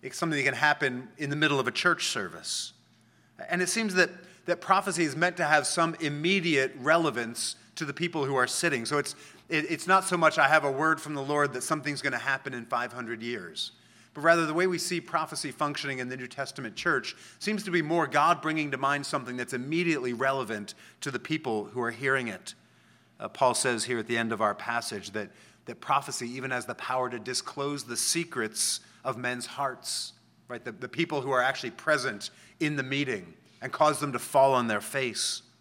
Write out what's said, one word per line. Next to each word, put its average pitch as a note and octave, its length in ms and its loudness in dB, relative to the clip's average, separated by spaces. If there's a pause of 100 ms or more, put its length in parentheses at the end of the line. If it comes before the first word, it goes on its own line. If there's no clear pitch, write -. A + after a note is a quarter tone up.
It's C3+ 160 -12
something D#3+ 200 0
that C3+ 80 2
can C3+ 80 4
happen B2+ 640 2
in D3 120 -4
the C#3+ 60 0
middle D3 240 4
of B2 80 2
a B2 40 0
church - 360 2
service. - 640 -6 (760)
And F3+ 120 0
it F3+ 60 0
seems G#3 280 0
that, F3+ 140 6 (360)
that E3+ 160 0
prophecy F#3 420 2
is C#3+ 140 0
meant F3 180 2
to F3 80 0
have D3+ 240 6
some E3 320 2
immediate D3+ 800 2
relevance B2 800 2 (180)
to - 80 -6
the C#3+ 80 -6
people E3 320 -2
who C3+ 140 2
are B2 100 4
sitting. C3+ 380 0
So D3 120 0
it's, C#3+ 160 -2 (360)
it, D#3 200 0
it's E3 180 -4
not F#3 180 6
so F#3 100 0
much, D#3+ 220 4
"I C#3+ 100 6
have D3+ 160 6
a C#3+ 80 2
word D#3 300 2
from D3 140 -8
the C#3 60 -4
Lord C#3+ 300 2
that B2 120 -6
something's D3 380 -2
gonna B2+ 160 -2
happen C3+ 360 -4
in A#2 120 -8
five A#2+ 280 -4
hundred A#2 280 -8
years." G2+ 520 -8 (400)
But D3+ 80 -10
rather, E3 240 6
the D#3 80 -2
way F3+ 140 2
we F3+ 100 0
see E3+ 240 -4
prophecy D#3 500 -4
functioning C#3+ 480 -4
in B2+ 80 -4
the B2+ 100 -8
New B2+ 100 -10
Testament B2+ 500 -8
church D3 380 0 (240)
seems G#3+ 240 -4
to G3+ 80 -6
be E3+ 100 2
more D#3 260 2
God D3 340 4
bringing D#3 300 -2
to C3+ 60 -2
mind C#3 280 0
something B2 300 -4
that's B2 180 -6
immediately C#3 600 0
relevant A#2+ 640 -2 (260)
to C#3+ 100 -6
the A#2+ 80 -4
people A#2+ 460 -2
who A#2 160 -6
are A#2 100 -2
hearing C3 380 0
it. - 260 -12 (640)
Uh, A2 80 -8
Paul B2 260 2
says A#2 300 2
here A#2+ 160 -2
at A2 80 -6
the A#2 100 0
end A2+ 140 0
of A2 100 -2
our G#2 140 2
passage G#2+ 560 -6
that, G#2 180 -6 (360)
that A#2 160 -14
prophecy C#3 500 -2
even C3 200 -6
has B2 140 -2
the B2 100 -8
power B2+ 340 -2
to A#2+ 100 -6
disclose C#3 640 -4
the A#2 140 -6
secrets - 840 -2 (260)
of C3+ 100 -2
men's B2 300 -4
hearts, - 680 -8 (340)
right? A#2+ 180 -10
The, A#2+ 60 -8
the A#2+ 180 -10
people D#3 320 -2
who C3+ 100 -2
are B2+ 100 4
actually C3 300 0
present C3 600 0 (280)
in D3+ 160 0
the C#3 80 -2
meeting C3 500 -2 (280)
and B2 100 -8
cause D3+ 280 4
them C#3+ 140 -2
to A#2+ 60 -2
fall C3+ 340 6
on B2 140 4
their G#2 140 0
face. - 600 -4 (180)